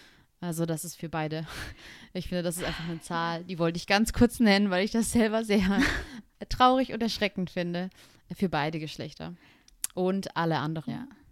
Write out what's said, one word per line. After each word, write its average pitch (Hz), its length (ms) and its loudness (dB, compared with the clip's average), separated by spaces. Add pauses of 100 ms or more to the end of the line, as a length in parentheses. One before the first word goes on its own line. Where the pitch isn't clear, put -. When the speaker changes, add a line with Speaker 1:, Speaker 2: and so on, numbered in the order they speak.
(400)
Speaker 1:
Also 170 260 -2
das 160 200 -4
ist 160 100 -12
für 165 140 -10
beide, 156 360 -4 (340)
<laughs> - 340 -20
ich 185 140 -6
finde, 175 160 -2
das 170 140 -2
ist 180 60 -6
einfach 160 240 -6
eine 165 140 -6
Zahl, 170 420 -4
die 180 160 -8
wollte 170 180 2
ich - 100 -8
ganz 208 260 4
kurz - 260 4
nennen, 202 300 6
weil 185 160 2
ich 202 60 -4
das 226 200 0
selber 226 320 2
sehr 202 380 4 (280)
<laughs> - 400 -16
traurig 254 440 4
und 220 80 -4
erschreckend 196 480 -2
finde, 175 400 -4 (440)
für 185 160 0
beide 156 300 -2
Geschlechter 156 560 -10 (580)
und 185 440 -2
alle 160 220 0
anderen. 156 340 -4
Speaker 2:
Ja. 262 140 -10 (240)